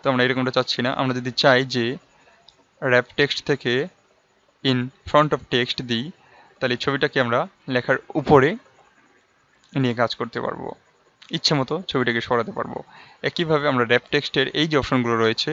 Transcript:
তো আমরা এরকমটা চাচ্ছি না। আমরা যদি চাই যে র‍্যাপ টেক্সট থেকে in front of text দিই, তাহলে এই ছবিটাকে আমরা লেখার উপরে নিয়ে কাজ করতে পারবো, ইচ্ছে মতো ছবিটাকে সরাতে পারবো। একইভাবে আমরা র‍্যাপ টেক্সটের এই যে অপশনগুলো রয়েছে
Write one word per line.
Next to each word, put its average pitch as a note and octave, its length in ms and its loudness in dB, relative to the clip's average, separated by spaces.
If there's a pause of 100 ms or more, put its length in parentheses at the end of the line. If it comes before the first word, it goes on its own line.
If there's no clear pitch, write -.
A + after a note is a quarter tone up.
তো C3+ 60 0
আমরা B2 140 2
এরকমটা B2+ 280 0
চাচ্ছি B2+ 300 -2
না। B2 100 0
আমরা C3 220 -2
যদি B2 180 -6
চাই C3 340 4
যে B2 320 -4 (840)
র‍্যাপ B2 240 4 (120)
টেক্সট - 280 -2
থেকে C3+ 420 -2 (760)
in C3 140 2 (320)
front D3 200 4
of C#3+ 120 -2 (120)
text B2 280 0
দিই, B2 300 -4 (480)
তাহলে B2 140 0
এই A#2+ 40 -4
ছবিটাকে C#3 440 0
আমরা B2 260 0 (200)
লেখার B2+ 300 0 (180)
উপরে D3 340 6 (1200)
নিয়ে B2+ 200 2
কাজ A#2 220 -2
করতে A#2+ 260 -6
পারবো, - 340 -8 (540)
ইচ্ছে E3 260 -4
মতো D3 320 -4
ছবিটাকে A#2+ 340 -2
সরাতে A#2 300 -2
পারবো। - 320 -8 (400)
একইভাবে D3+ 440 -2
আমরা B2+ 180 2
র‍্যাপ A#2+ 260 2
টেক্সটের C#3+ 360 0
এই D3+ 200 -2
যে D3+ 100 0
অপশনগুলো A#2+ 400 0
রয়েছে A2+ 360 0